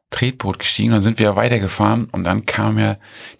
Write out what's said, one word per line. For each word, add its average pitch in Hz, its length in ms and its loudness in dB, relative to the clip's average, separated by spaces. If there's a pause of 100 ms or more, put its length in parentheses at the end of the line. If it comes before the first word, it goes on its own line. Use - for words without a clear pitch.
(120)
Tretboot 123 480 -4
gestiegen, 113 340 0
dann 104 80 4
sind 107 180 0
wir 104 160 4
weitergefahren 110 680 0
und 92 180 -6
dann 98 220 -2
kam 107 340 0
ja 104 180 0 (420)